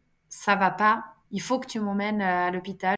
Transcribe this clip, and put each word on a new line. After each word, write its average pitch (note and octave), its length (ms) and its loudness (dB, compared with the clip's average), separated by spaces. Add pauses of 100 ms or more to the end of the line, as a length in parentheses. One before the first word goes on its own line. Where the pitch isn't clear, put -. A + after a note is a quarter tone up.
(280)
Ça - 260 0
va F#3+ 160 4
pas, G#3+ 340 2 (280)
il G3+ 100 -4
faut B3+ 160 0
que B3+ 80 -10
tu A3+ 140 -6
m'emmènes G3+ 420 -2
à F3+ 300 2
l'hôpital. » F#3 460 -2